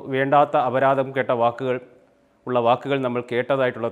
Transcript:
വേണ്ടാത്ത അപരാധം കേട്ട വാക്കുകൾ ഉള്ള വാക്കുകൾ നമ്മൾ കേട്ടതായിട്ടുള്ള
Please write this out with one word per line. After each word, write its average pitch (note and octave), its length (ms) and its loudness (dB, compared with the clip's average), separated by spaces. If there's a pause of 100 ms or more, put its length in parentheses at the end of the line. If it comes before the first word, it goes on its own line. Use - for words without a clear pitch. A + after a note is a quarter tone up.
(160)
വേണ്ടാത്ത C#3+ 400 2 (140)
അപരാധം C3+ 480 2
കേട്ട C3 140 0 (120)
വാക്കുകൾ B2+ 360 -2 (680)
ഉള്ള B2 120 0 (100)
വാക്കുകൾ C3+ 380 0
നമ്മൾ A#2+ 160 -4 (100)
കേട്ടതായിട്ടുള്ള B2 580 -2